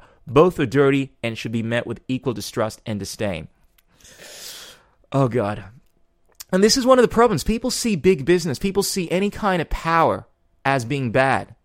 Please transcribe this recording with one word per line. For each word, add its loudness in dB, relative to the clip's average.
Both 4
are 2
dirty 2
and -4
should -8
be -2
met -2
with -10
equal -4
distrust -6
and -6
disdain." -8
Oh, 2
God. -4
And 2
this 6
is 0
one 6
of 6
the 4
problems. 2
People -2
see -2
big 2
business, 0
people -2
see -4
any -2
kind -2
of -6
power 0
as 0
being -4
bad. 0